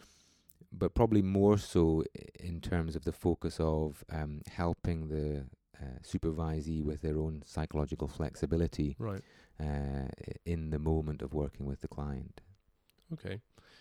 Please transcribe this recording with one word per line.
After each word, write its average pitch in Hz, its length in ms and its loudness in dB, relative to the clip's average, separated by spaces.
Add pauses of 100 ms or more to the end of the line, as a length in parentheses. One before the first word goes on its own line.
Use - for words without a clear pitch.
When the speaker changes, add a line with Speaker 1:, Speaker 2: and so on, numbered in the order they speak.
(720)
Speaker 1:
but 92 220 -2
probably 110 280 6
more 98 360 6
so 82 440 4 (140)
i-, - 80 -12 (160)
in 85 200 -6
terms 80 360 0
of 76 80 -6
the 82 80 -2
focus - 480 0
of, 78 500 2
um, 76 380 -4
helping 82 600 0
the, 76 360 -2 (360)
uh, 65 220 -8
supervisee 80 800 -2
with 76 200 -2
their 78 160 0
own 78 260 -2
psychological 76 640 -2
flexibility, 78 880 0
Speaker 2:
Right. 101 240 -6 (380)
Speaker 1:
uh, 78 40 -2
i-, 69 680 -4 (100)
in 82 260 -2
the 78 80 0
moment 76 440 2
of 67 120 -6
working 71 320 -2
with 69 160 -4
the 73 60 -8
client. 71 520 -8 (720)
Speaker 2:
Okay. 104 300 -8 (380)